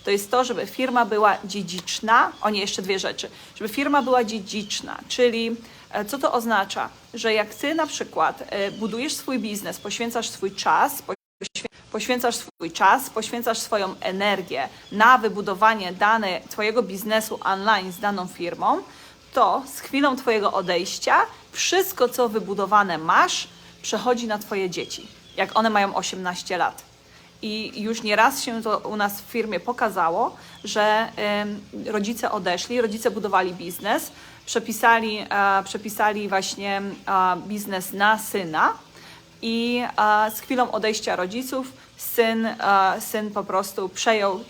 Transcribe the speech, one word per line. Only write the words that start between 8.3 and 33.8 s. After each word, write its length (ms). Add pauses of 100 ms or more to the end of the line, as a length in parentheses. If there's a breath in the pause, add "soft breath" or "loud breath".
e, 220
budujesz 420
swój 260
biznes, 400
poświęcasz 500
swój 220
czas, 500
poświę-, 680 (220 loud breath)
poświęcasz 440
swój 360
czas, 380
poświęcasz 480
swoją 420
energię 680 (220 loud breath)
na 260
wybudowanie 760
dane, 560
twojego 340
biznesu 600
online 480
z 80
daną 280
firmą, 540 (520 loud breath)
to 300 (120)
z 40
chwilą 360
twojego 380
odejścia 640 (340 loud breath)
wszystko, 580
co 200
wybudowane 680
masz, 500 (340 loud breath)
przechodzi 460
na 100
twoje 320
dzieci, 380 (300)
jak 200
one 120
mają 260
osiemnaście 640
lat. 320 (520 loud breath)
I 400
już 220
nieraz 400
się 180
to 160
u 180
nas 260
w 40
firmie 340
pokazało, 760 (280 loud breath)
że, 520
em, 460 (240)
rodzice 460
odeszli, 500
rodzice 300
budowali 420
biznes, 580 (340 loud breath)